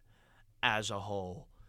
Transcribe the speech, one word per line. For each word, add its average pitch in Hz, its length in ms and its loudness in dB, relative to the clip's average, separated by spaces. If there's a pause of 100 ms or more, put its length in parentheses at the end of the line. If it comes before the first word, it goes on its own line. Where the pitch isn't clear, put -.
(600)
as 110 300 4
a 101 80 -2
whole. 98 480 -6 (220)